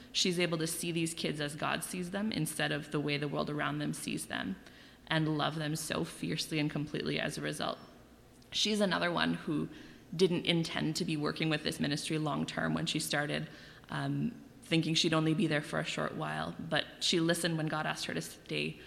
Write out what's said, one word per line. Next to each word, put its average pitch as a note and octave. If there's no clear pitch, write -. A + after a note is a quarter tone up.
she's F3
able E3+
to D#3+
see F3
these E3
kids D3+
as D3
God D3
sees F3+
them G#3
instead D3+
of D3
the D#3
way C#3+
the D3
world D3
around D3
them D3+
sees -
them, -
and D#3
love D3
them D#3
so -
fiercely D#3+
and D3+
completely D3+
as D3
a -
result. D3
She's G#3
another F3
one E3
who D#3+
didn't F3
intend D#3+
to F3+
be D#3+
working D#3
with D3+
this -
ministry D3+
long-term D#3
when D#3+
she D#3
started, D3
um, C#3+
thinking D#3+
she'd D#3+
only D#3+
be D#3+
there D3+
for D#3
a D3+
short -
while, D#3
but D#3+
she F3
listened E3+
when D#3
God D#3
asked D3+
her -
to D#3+
stay, D#3